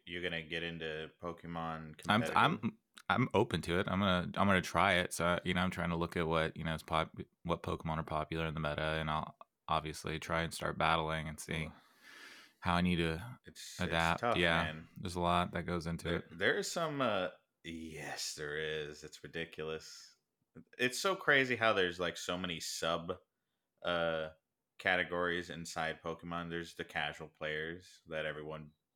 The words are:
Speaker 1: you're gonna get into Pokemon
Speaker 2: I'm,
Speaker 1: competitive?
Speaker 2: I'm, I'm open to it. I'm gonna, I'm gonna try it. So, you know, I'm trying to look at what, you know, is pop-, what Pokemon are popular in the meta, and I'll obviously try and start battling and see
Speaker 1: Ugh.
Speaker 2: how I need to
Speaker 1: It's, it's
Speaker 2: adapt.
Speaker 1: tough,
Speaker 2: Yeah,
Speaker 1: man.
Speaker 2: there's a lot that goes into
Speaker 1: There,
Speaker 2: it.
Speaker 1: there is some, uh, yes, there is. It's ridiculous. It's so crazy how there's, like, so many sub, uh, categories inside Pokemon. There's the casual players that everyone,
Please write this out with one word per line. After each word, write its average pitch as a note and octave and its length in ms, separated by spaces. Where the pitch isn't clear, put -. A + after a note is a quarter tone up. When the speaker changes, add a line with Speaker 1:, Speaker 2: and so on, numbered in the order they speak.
Speaker 1:
you're F2 180
gonna E2+ 200
get E2 200
into D#2+ 460
Pokemon E2 680
Speaker 2:
I'm, G2+ 140
Speaker 1:
competitive? - 160
Speaker 2:
I'm, - 400
I'm A2 240
open F#2+ 300
to F2 160
it. G2+ 100
I'm F#2 120
gonna, F2+ 360
I'm G2 100
gonna F#2+ 140
try F2+ 360
it. - 180
So, E2+ 320
you F2 80
know, F2 80
I'm F#2 80
trying E2+ 180
to E2+ 80
look E2+ 220
at E2 100
what, D#2+ 260
you E2 100
know, D#2+ 100
is D#2 80
pop-, D#2+ 360
what E2 180
Pokemon D#2+ 340
are D#2+ 60
popular D#2 420
in D#2+ 80
the D#2 80
meta, D#2 400
and D#2 80
I'll D#2 260
obviously D#2 500
try E2 240
and E2 100
start D#2 240
battling D#2+ 500
and D#2 140
see D#2+ 240
Speaker 1:
Ugh. D#2 80
Speaker 2:
how F2+ 120
I F2 80
need F2+ 140
to E2 260
Speaker 1:
It's, - 340
it's - 80
Speaker 2:
adapt. E2 320
Speaker 1:
tough, A#2 160
Speaker 2:
Yeah, E2+ 280
Speaker 1:
man. D#2 240
Speaker 2:
there's F2+ 140
a F2+ 60
lot F2 340
that F2 100
goes F2 220
into E2 220
Speaker 1:
There, E2+ 80
Speaker 2:
it. - 80
Speaker 1:
there B2+ 200
is G3 120
some, D#3 300
uh, G#2 280
yes, D#2+ 720
there D2+ 220
is. D#2 440
It's - 220
ridiculous. D#2+ 920
It's B2+ 240
so F#3+ 160
crazy C3 400
how A2 160
there's, F2+ 260
like, E2+ 200
so F2+ 180
many F2 240
sub, E2+ 540
uh, E2 460
categories F2 720
inside D#2+ 560
Pokemon. E2+ 460
There's E2+ 240
the E2 100
casual D2+ 440
players D#2+ 580
that D#2 180
everyone, D2+ 460